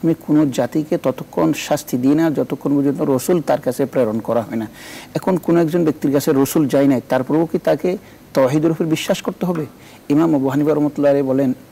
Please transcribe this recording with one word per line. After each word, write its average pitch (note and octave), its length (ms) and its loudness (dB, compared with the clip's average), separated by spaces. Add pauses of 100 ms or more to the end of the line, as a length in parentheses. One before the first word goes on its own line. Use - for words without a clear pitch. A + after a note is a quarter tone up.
আমি E3 100 2 (140)
কোনো D3+ 180 4
জাতিকে D3+ 520 -2
ততক্ষণ D#3 560 -2
শাস্তি - 440 -4
দিই C3 180 4
না E3 160 2
যতক্ষণ C#3 440 -2
পর্যন্ত C#3+ 260 0
রসুল D3 400 0
তার D3+ 200 0
কাছে C3+ 240 -2
প্রেরণ A2+ 340 0
করা A2+ 220 -2
হয় A2+ 140 -8
না। A2 120 -4 (460)
এখন F#3 240 -2
কোনো E3+ 240 0
একজন E3+ 220 0
ব্যক্তির D3+ 280 0
কাছে C#3+ 240 0
রসুল C3+ 320 2
যায় C#3 200 2
নাই, B2+ 220 2
তারপরেও C#3 360 0
কি F3 120 -6
তাকে F3 400 -2 (360)
তাওহীদের D3 380 2
উপর E3+ 140 -2
বিশ্বাস D#3+ 360 -2
করতে - 240 -6
হবে? E3+ 200 -4 (440)
ইমাম D#3 260 4
আবু C3+ 140 2
হানিফা D3 240 2
রহমতুল্লাহ D3 380 2
আলাইহি C#3 160 2
বলেন C3 260 2 (180)